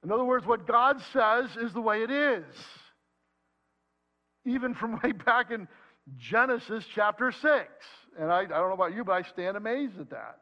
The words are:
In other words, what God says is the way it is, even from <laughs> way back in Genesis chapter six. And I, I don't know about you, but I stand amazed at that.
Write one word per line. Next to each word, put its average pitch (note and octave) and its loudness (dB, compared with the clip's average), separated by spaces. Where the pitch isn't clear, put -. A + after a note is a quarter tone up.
In F3+ -4
other B3 2
words, B3 2
what G#3 0
God B3 4
says A#3 2
is A3+ -4
the A#3 -4
way A3 0
it A#3 -4
is, C4+ 0
even B3 -2
from A3 -6
<laughs> - -6
way - 0
back A#3 0
in G#3+ -8
Genesis A3+ 0
chapter G#3+ 0
six. C#4+ 2
And D#3+ 0
I, F3 4
I G3 0
don't E3+ 0
know F#3+ 0
about F#3 0
you, A#3 -6
but F#3+ -2
I F3+ 2
stand F#3 -6
amazed A3+ -4
at D3 -14
that. A2+ -14